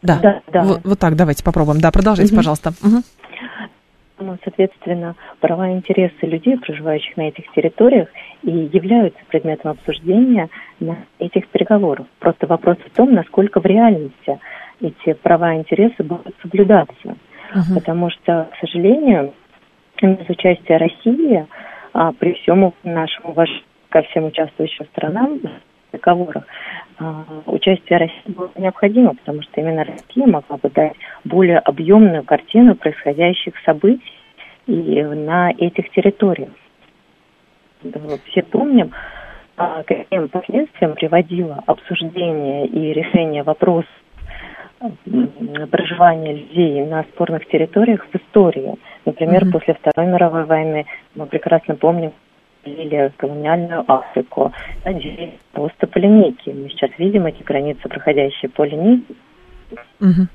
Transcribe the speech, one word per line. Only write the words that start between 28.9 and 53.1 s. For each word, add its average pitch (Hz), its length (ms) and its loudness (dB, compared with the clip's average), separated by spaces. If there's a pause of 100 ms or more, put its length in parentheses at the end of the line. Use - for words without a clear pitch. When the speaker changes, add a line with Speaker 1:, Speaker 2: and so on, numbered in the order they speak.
Speaker 2:
потому 151 280 -10
что - 180 -10
именно 160 240 -2
Россия - 420 -4
могла 151 320 -2
бы - 120 -4
дать 151 220 0 (320)
более 170 340 2
объемную 165 680 4
картину 220 500 4
происходящих 165 800 -2 (100)
событий 196 380 2 (640)
и 156 360 -2
на 151 480 -2
этих 175 400 -4
территориях. 190 600 0 (1800)
Все 185 120 2
помним, 247 500 0 (640)
а, 165 260 -6
каким 160 460 -6
последствиям 185 640 -4
приводило 165 720 -2
обсуждение 160 1000 -4
и 156 280 -4
решение 156 480 -2
вопроса, 165 460 0 (920)
м, 185 920 -6
проживания 170 640 0
людей 147 520 -2
на 160 180 -4
спорных 165 440 -6
территориях 202 640 2
в - 60 -8
истории. 175 580 2 (300)
Например, 165 400 2
Speaker 1:
Мгм. 185 80 2
Speaker 2:
после 165 220 0
Второй 165 360 0
мировой 170 360 2
войны 156 400 -2 (280)
мы 151 120 -12
прекрасно 160 500 -2
помним, 165 360 0 (520)
делили 143 540 -4